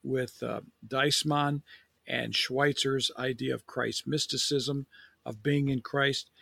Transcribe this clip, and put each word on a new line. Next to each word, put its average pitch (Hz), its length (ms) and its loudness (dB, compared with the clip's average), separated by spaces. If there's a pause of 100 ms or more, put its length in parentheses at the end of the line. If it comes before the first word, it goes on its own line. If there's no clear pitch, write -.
with, 131 400 -2
uh, 113 180 -4 (260)
Deisman 143 760 2 (420)
and 117 280 -4
Schweitzer's 135 840 2
idea 127 380 -2
of 117 100 -8
Christ's - 400 -4
mysticism, 139 800 0 (400)
of 110 160 -8
being 143 280 2
in 127 120 0
Christ. 139 480 0 (120)